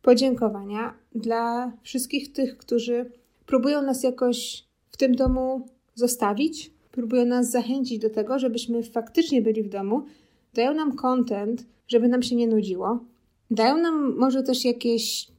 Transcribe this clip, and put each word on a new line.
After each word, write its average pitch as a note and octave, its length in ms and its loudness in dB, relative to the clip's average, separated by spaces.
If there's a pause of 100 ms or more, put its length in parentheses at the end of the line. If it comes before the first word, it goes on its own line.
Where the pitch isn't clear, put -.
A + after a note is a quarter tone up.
podziękowania A3+ 840 2 (220)
dla A#3 560 -2 (100)
wszystkich - 520 -8
tych, C4 240 -2
którzy A#3+ 540 -4 (340)
próbują C#4 360 2
nas C4+ 220 -2
jakoś B3 640 -2 (220)
w - 80 -20
tym B3+ 180 4
domu C4 520 0 (280)
zostawić, A#3+ 760 -2 (200)
próbują A#3+ 340 0
nas A#3+ 260 2
zachęcić A#3+ 480 -2
do A3 100 0
tego, A3 300 -2
żebyśmy A#3 440 -2
faktycznie A#3+ 580 0
byli G#3+ 220 0
w G3+ 60 -6
domu, G3+ 340 -2 (500)
dają B3+ 200 0
nam D4+ 220 -2
content, A#3+ 680 -2 (220)
żeby A#3 200 4
nam B3 160 2
się A#3+ 120 -2
nie A#3 120 2
nudziło, G3 520 0 (520)
dają A#3 260 4
nam D#4 400 0
może C4 260 2
też B3+ 220 0
jakieś A#3+ 640 -2 (120)